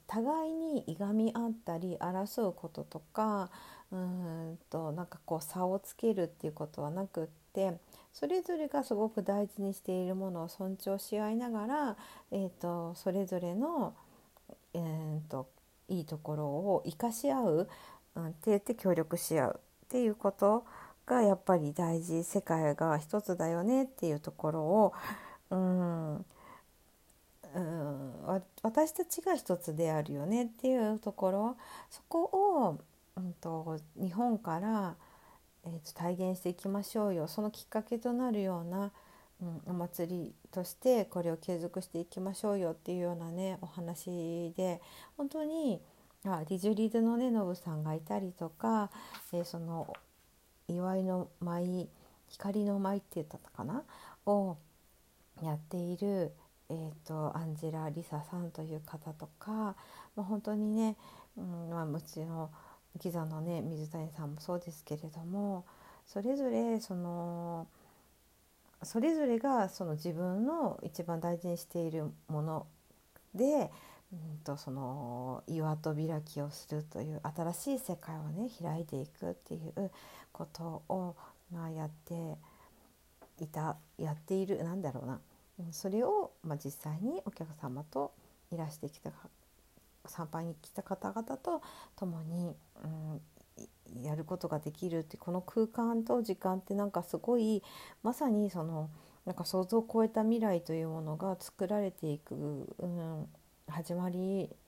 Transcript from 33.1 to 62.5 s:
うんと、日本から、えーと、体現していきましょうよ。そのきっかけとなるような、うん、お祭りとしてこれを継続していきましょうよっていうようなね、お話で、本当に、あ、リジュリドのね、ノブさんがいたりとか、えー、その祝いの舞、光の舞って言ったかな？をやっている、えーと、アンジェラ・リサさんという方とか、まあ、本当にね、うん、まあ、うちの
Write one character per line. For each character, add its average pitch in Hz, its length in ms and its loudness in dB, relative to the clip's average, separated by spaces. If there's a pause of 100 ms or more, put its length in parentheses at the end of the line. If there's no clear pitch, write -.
う 185 40 -4
ん 180 140 -4
と、 160 440 -4 (220)
日 185 120 0
本 226 260 2
か 170 220 -2
ら、 202 360 0 (680)
え 170 40 -8
ー 165 120 -6
と、 - 120 -14
体 180 380 0
現 180 80 0
し - 40 -12
て 180 60 0
い 180 60 0
き 196 140 -4
ま 202 140 2
し 220 160 -2
ょ 208 100 4
う 190 60 2
よ。 156 140 0
そ 214 140 -2
の 214 80 0
き - 140 -12
っ - 20 -20
か 214 160 -2
け 226 160 -2
と 240 140 0
な 247 180 2
る 208 120 2
よ 180 200 0
う - 20 -6
な、 196 280 -2 (500)
う - 20 -4
ん、 165 220 -6
お 180 60 -4
祭 175 340 -2
り 175 280 -4 (180)
と 180 100 -2
し - 120 -6
て 247 300 6
こ 180 160 -2
れ 170 120 2
を 165 40 0
継 170 220 -2
続 175 240 -4
し - 60 -14
て 170 100 -4
い 170 80 -2
き - 140 -8
ま 190 120 -2
し - 120 -4
ょ 208 80 2
う 202 80 2
よ 170 100 2
っ 160 60 -4
て - 160 -6
い 180 60 0
う - 20 0
よ 175 140 2
う - 20 -2
な 165 160 -6
ね、 185 280 -2
お 180 60 -6
話 170 920 -4
で、 180 240 0 (360)
本 285 120 -2
当 311 160 -2
に、 302 380 0 (420)
あ、 175 240 0
リ 185 120 0
ジ 202 100 4
ュ 220 40 4
リ 220 140 4
ド 226 140 4
の 233 140 6
ね、 247 160 2
ノ 214 120 4
ブ 180 120 0
さ 165 180 -6
ん 151 80 -2
が 156 120 0
い 160 60 -2
た 202 180 -2
り 185 140 -2
と 170 160 -6
か、 220 420 2 (420)
え 175 80 2
ー、 175 40 -2
そ 170 140 -6
の 165 340 -4 (760)
祝 180 300 2
い 190 40 2
の 185 260 0 (120)
舞、 175 480 0 (400)
光 202 360 0
の 202 140 2
舞 196 200 2
っ - 20 -2
て - 60 -12 (100)
言 160 80 0
っ - 20 -6
た - 120 -14
か - 260 -10
な？ 214 180 -4 (440)
を 196 300 4 (880)
や 156 120 0
っ 151 40 -2
て - 180 -8
い 175 200 -2
る、 190 360 0 (380)
え 160 40 -2
ー 160 180 -6 (140)
と、 156 300 -2
ア 165 80 -2
ン 156 120 -4
ジ 165 100 -6
ェ 156 60 -2
ラ・ 160 180 -4
リ 160 140 -6
サ 151 180 -6
さ 175 180 -6
ん 170 120 -6
と 160 100 -8
い 160 140 -6
う 156 40 -8
方 156 320 -12
と 156 140 -12 (120)
か、 214 380 -2 (380)
ま 208 80 -4
あ、 - 0 -
本 208 180 -2
当 214 140 -2
に 214 200 2
ね、 220 220 4 (400)
う 202 60 -8
ん、 170 280 -6
ま 170 100 -2
あ、 160 40 -2
う 156 160 -2
ち 156 200 -10
の 160 300 -4 (500)